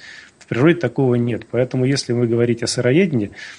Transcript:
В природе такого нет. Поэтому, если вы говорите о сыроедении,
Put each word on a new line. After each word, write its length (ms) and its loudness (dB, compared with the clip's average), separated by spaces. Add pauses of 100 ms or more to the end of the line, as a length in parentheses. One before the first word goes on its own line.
(380)
В 100 -20
природе 280 2
такого 400 0
нет. 340 -2
Поэтому, 360 0
если 260 -2
вы 160 2
говорите 380 0
о 20 -4
сыроедении, 640 0 (260)